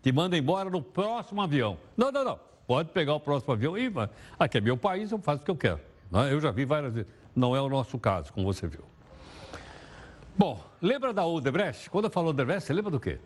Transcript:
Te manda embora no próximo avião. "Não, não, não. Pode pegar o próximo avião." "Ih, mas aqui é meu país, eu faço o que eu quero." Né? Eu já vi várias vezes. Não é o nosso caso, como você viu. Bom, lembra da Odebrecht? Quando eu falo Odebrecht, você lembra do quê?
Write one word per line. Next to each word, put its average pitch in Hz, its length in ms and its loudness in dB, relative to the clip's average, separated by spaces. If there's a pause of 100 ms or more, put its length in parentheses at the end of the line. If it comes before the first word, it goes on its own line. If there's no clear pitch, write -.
Te 135 80 4
manda 170 260 2
embora 185 320 0
no 180 100 -2
próximo 208 600 -4
avião. 135 340 2 (220)
"Não, 254 140 4
não, 277 120 0
não. 214 160 -4 (280)
Pode 156 220 2
pegar 151 260 2
o 151 40 -2
próximo 143 320 0
avião." 131 240 0
"Ih, 247 140 -2
mas 123 220 -2 (260)
aqui 143 220 4
é - 20 2
meu 120 160 4
país, 196 340 -2
eu 226 60 -2
faço 147 240 -2
o - 40 -12
que - 40 -4
eu 180 80 0
quero." 85 220 0 (320)
Né? 127 200 4
Eu 147 80 2
já 151 120 2
vi 120 140 0
várias 139 280 0
vezes. 110 160 -4 (260)
Não 127 200 4
é 135 60 2
o 139 60 0
nosso 135 300 -2
caso, 95 340 0
como 95 140 -2
você 95 220 -2
viu. - 160 -10 (1500)
Bom, 151 260 2 (160)
lembra 247 320 0
da 190 140 2
Odebrecht? 165 640 0
Quando 208 160 0
eu 202 60 0
falo 165 180 0
Odebrecht, 147 380 0
você 143 60 -2
lembra 208 180 -2
do 139 80 0
quê? 71 260 -4